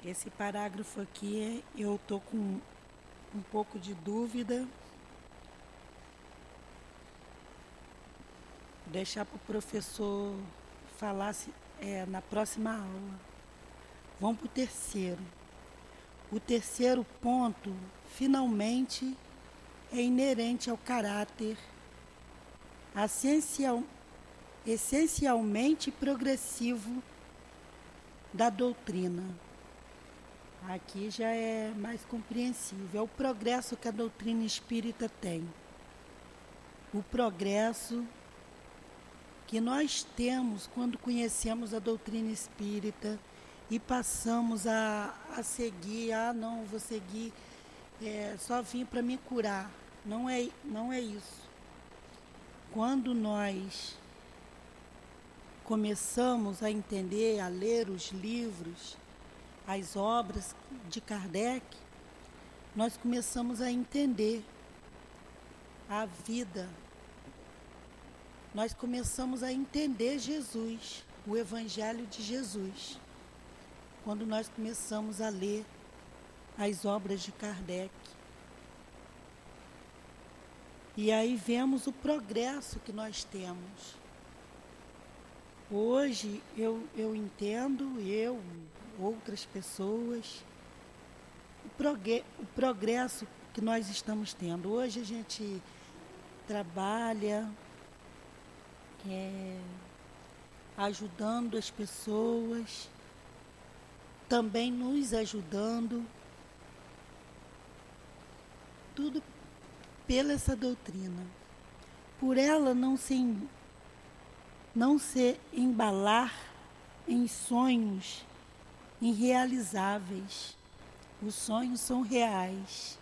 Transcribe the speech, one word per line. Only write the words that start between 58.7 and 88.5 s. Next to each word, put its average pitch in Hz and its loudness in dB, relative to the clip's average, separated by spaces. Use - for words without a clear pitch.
as 196 -2
obras 202 2
de 220 -4
Kardec, 208 0
nós 220 4
começamos 240 2
a 247 2
entender 240 4
a 208 0
vida. 190 -4
Nós 220 0
começamos 247 -2
a 254 0
entender 269 2
Jesus, 226 -4
o 208 0
Evangelho 226 -2
de 208 -8
Jesus, 202 -4
quando 214 -2
nós 220 0
começamos 214 -4
a 220 2
ler 208 0
as 208 0
obras 196 2
de 202 -6
Kardec. 190 -4
E 214 6
aí 226 6
vemos 240 4
o 277 0
progresso 254 0
que - -8
nós 214 -6
temos. 185 -8
Hoje 214 4
eu, 226 0
eu 220 0
entendo, 233 0
eu, 220 0